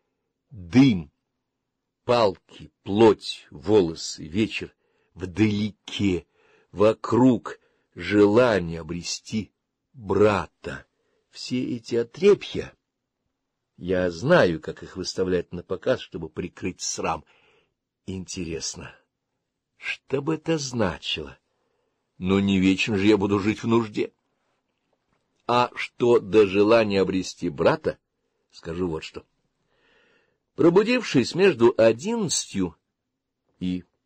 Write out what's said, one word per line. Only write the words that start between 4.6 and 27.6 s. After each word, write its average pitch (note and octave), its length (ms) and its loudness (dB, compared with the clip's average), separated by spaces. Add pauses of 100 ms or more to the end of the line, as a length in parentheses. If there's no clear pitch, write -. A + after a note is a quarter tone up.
вдалеке, G2 1160 -2 (440)
вокруг, A2 880 2 (360)
желание G2+ 880 2
обрести E2+ 720 -10 (400)
брата. F#2+ 920 -2 (440)
Все - 340 -8 (140)
эти A#2+ 180 -10
отрепья, A#2+ 800 0 (1040)
я F2+ 340 -2
знаю, F#2 480 2
как - 240 -14
их E2+ 140 -16
выставлять F#2 560 -4
на F2 100 -10
показ, A2+ 380 -4
чтобы E2 260 -14
прикрыть F2 540 -10
срам. E2 420 -8 (840)
Интересно, E2+ 880 -12 (840)
что - 440 -8
бы D#3 140 -4
это D#3+ 220 -4
значило? F2+ 800 -6 (800)
Но F#2+ 240 2
не G2 180 2
вечно F#2+ 380 2
же G2 100 0
я G#2+ 80 6
буду G2+ 240 0
жить G2+ 240 -4
в A#2+ 40 -4
нужде. A2+ 440 -2 (1400)
А B2 280 2
что A#2+ 440 2
до G2+ 280 4
желания G#2 540 4
обрести F2+ 480 -4
брата, E2 480 0 (540)